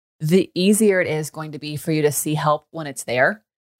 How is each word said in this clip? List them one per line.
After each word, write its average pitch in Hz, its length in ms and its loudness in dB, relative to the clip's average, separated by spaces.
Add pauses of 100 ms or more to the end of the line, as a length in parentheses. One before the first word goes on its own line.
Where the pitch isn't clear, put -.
(200)
the 170 340 2
easier 196 460 4
it 170 60 0
is 156 240 -4
going 156 220 -14
to 147 60 -12
be 147 180 -10
for 156 160 -6
you 156 100 0
to 147 100 4
see 151 220 -4
help 151 360 0
when 156 160 -10
it's - 180 -10
there. 139 400 0 (360)